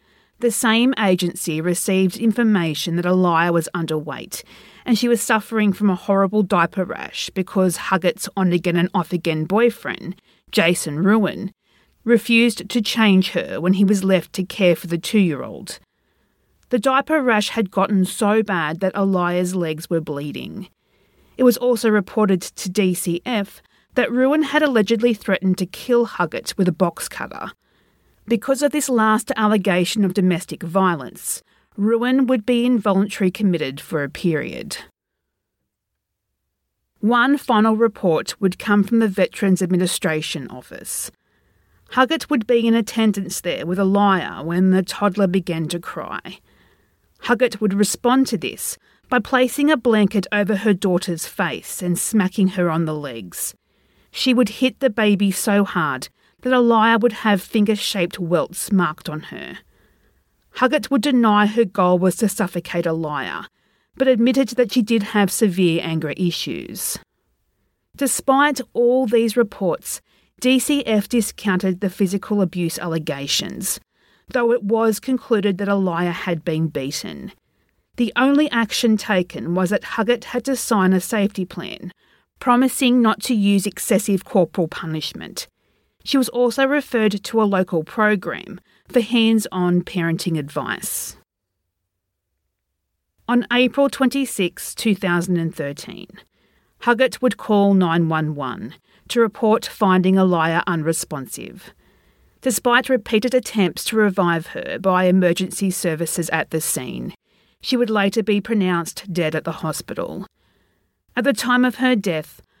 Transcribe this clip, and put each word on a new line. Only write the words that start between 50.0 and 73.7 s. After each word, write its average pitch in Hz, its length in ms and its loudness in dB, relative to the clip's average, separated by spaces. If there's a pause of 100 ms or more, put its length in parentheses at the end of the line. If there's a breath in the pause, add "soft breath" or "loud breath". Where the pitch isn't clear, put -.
over 208 240 0
her 208 160 2
daughter's 180 540 -2
face - 560 -8
and 180 160 -2
smacking 190 500 0
her 180 220 0
on 160 160 0
the 156 80 -4
legs. 120 600 -10 (560)
She - 220 0
would 233 160 4
hit - 320 -2
the 269 80 2
baby 208 420 2
so 202 340 0
hard 151 440 -4 (340)
that 254 100 0
Aliyah 226 480 4
would 226 120 2
have 208 300 0
finger-shaped 202 760 -2
welts 165 520 -2
marked 175 380 0
on 151 140 -8
her. - 360 -14 (960)
Huggett 247 340 0
would 269 100 2
deny 220 460 4
her 220 180 2
goal 180 340 2
was 180 180 2
to 214 120 0
suffocate 175 560 -4
Aliyah, 147 640 -6 (500)
but 262 120 0
admitted 247 420 2
that 247 200 0
she 254 120 2
did 220 200 2
have 202 300 0
severe 175 500 2
anger 160 340 -4
issues. - 800 -6 (1000)
Despite 277 640 0 (120)
all 247 340 4
these 226 300 2
reports, 202 640 -2 (380)
D 254 200 4
C 285 260 -2
F 214 240 -2
discounted 190 720 -2
the 190 100 -2
physical 196 520 -2
abuse 175 360 -4
allegations, 151 1040 -6 (480)